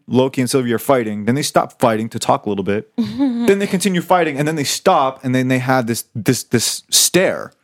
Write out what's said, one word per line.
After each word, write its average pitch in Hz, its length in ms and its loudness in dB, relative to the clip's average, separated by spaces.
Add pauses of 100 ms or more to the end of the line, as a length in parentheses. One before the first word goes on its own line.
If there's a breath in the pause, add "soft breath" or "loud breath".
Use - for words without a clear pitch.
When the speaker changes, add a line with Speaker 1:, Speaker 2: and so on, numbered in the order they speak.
Speaker 1:
Loki 127 340 0
and 127 80 0
Sylvie 123 240 0
are 110 60 0
fighting, 107 460 0
then 117 100 2
they 147 80 -2
stop - 380 -2
fighting 113 300 2
to - 80 -10
talk 131 280 0
a - 20 -4
little 98 160 -4
bit, 101 280 -4
Speaker 2:
<laughs> - 40 -12
Speaker 1:
then 233 640 0
they 202 80 -2
continue 185 360 -2
fighting, 165 360 0
and 147 80 0
then 160 100 -2
they 143 80 -2
stop, 139 600 0
and 127 100 -2
then 127 140 0
they 131 100 2
have 127 280 0
this, 113 180 -4 (100)
this, 117 300 -2
this - 460 -2
stare. 113 600 0 (120)